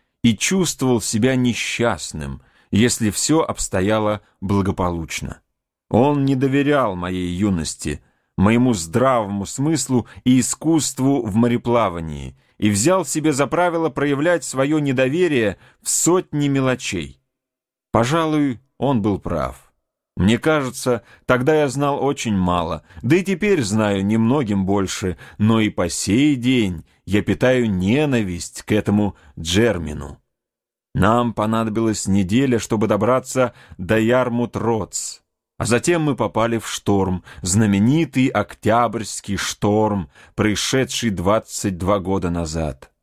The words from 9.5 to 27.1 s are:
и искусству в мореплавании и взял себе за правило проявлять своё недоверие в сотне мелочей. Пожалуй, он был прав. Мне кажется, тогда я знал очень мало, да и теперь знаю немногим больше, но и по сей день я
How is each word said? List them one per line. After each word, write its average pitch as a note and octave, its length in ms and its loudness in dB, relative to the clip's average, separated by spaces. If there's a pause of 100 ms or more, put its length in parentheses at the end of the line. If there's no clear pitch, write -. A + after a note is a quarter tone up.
и B2+ 160 4
искусству C#3 840 0
в G2 100 -4
мореплавании G2 1040 -2 (180)
и G#2+ 140 0
взял D#3 340 2
себе D3+ 300 -2
за C3+ 120 0
правило E3 440 0
проявлять D3 540 0
своё C#3+ 340 -2
недоверие C3+ 800 0 (240)
в - 80 -6
сотне D#3 580 2
мелочей. B2+ 720 -2 (680)
Пожалуй, C#3+ 720 0 (180)
он B2 240 0
был G2+ 160 0
прав. D2 540 -8 (440)
Мне G#2+ 220 4
кажется, C3 640 -2 (220)
тогда B2+ 300 2
я D3+ 140 4
знал C#3 360 -2
очень C3+ 320 -2
мало, F2 460 0 (180)
да C#3 160 2
и F#3+ 80 0
теперь F#3+ 380 0
знаю G2+ 420 0
немногим A2 600 0
больше, F#2+ 500 -2 (220)
но A2 220 4
и G#2+ 100 2
по F2 180 -2
сей C3+ 480 0
день A#2 480 0 (220)
я G2 160 0